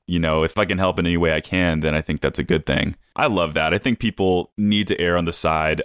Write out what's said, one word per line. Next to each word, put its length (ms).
you 120
know, 240
if 160
I 60
can 140
help 200
in 80
any 100
way 160
I 80
can, 400
then 140
I 60
think 200
that's 180
a 60
good 220
thing. 300
I 120
love 280
that. 180
I 60
think 200
people 600
need 300
to 120
err 160
on 80
the 80
side 520